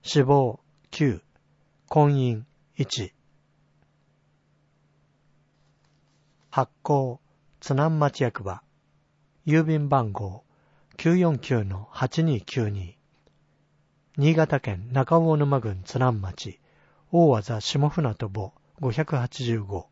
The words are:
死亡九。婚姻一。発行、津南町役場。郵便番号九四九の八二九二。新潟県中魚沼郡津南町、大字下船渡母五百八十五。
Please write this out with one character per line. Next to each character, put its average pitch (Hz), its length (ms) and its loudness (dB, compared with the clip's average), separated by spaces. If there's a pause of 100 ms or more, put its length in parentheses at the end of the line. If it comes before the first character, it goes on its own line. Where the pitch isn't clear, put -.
死 - 180 2
亡 131 380 2 (320)
九。 123 300 0 (640)
婚 147 260 4
姻 123 300 0 (320)
一。 120 380 -6 (3250)
発 - 220 0 (120)
行、 135 360 0 (400)
津 - 140 -4
南 156 260 2
町 143 240 0
役 117 200 -4
場。 92 200 -10 (840)
郵 160 180 4
便 151 260 0
番 123 220 2
号 98 320 -10 (540)
九 170 200 2
四 165 220 2
九 113 240 0
の 98 280 -8
八 147 320 -2
二 135 180 0
九 110 280 -4
二。 95 280 -8 (1200)
新 151 180 4
潟 156 240 2
県 107 340 -8
中 139 260 2
魚 160 180 4
沼 143 220 2
郡 98 240 -6
津 - 140 -8
南 123 240 2
町、 95 380 -12 (520)
大 151 300 6
字 110 200 -6
下 143 280 0
船 143 240 -2
渡 104 160 -8
母 98 240 -10 (260)
五 131 120 -2
百 151 260 -2
八 123 260 -6
十 117 160 0
五。 98 320 -8